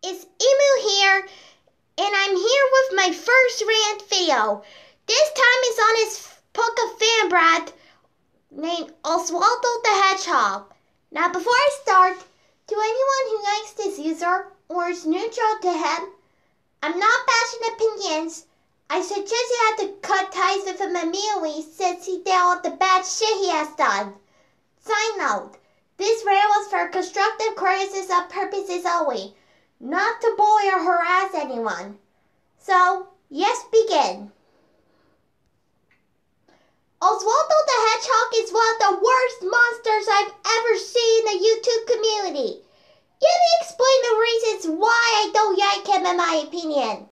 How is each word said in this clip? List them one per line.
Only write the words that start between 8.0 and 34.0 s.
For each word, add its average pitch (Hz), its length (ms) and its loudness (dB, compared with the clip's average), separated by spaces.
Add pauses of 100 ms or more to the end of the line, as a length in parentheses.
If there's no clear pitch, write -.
named 330 420 -8 (100)
Oswaldo 381 800 -2
the 415 200 2
Hedgehog. 269 720 -2 (380)
Now, 339 200 -2
before 370 220 -2
I 554 160 4 (120)
start, 370 360 4 (500)
to 440 80 -6
anyone 523 540 0
who 427 140 -4
likes 415 300 -4
this 403 260 -6
user 339 480 -4 (220)
or 349 200 -4
is 349 160 -8
neutral 427 560 -2
to 359 100 0
him, 339 380 -4 (720)
I'm 330 180 -4
not 427 280 2
bashing 466 460 -2
opinions. 392 720 -4 (440)
I 339 120 -2
suggest 403 300 -6
you 480 360 -2
have 427 120 -2
to - 280 -8
cut 381 240 0
ties 381 340 -2
with 370 140 -8
him 311 160 -4
immediately 339 680 -4
since 359 440 -6
he 359 160 -6
did 370 140 0
all 359 260 2
the 339 100 -4
bad 370 340 2
shit 427 320 -2
he 381 120 -2
has 311 260 -2
done. 208 380 -2 (640)
Side 427 400 -2
note, 226 360 -4 (440)
this 440 280 0
rant 403 240 4
was 415 180 0
for 349 220 -2
constructive 415 680 -2
criticism 381 720 -2
purposes 392 560 -6
only, 285 500 -2 (440)
not 392 420 -2
to 453 160 2
bully 415 320 4
or 381 100 2
harass 359 540 0
anyone. 226 640 -6 (600)
So, 370 500 2 (220)
yes, 381 420 -2
begin. 233 600 2 (2750)